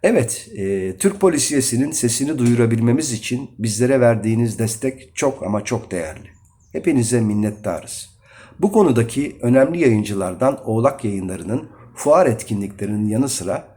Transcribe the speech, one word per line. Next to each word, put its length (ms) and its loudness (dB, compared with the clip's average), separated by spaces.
Evet, 540 0
e, 400 -4
Türk 240 0
polisiyesinin 680 0
sesini 480 -2
duyurabilmemiz 760 2
için 460 -6
bizlere 420 0
verdiğiniz 580 2
destek 580 -6
çok 260 -2
ama 220 -4
çok 260 -6
değerli. 380 -8
Hepinize 480 2
minnettarız. 920 -4
Bu 140 0
konudaki 720 2
önemli 380 4
yayıncılardan 880 0
Oğlak 360 0
Yayınları'nın 640 -6
fuar 320 4
etkinliklerinin 800 -4
yanı 200 0
sıra 480 -6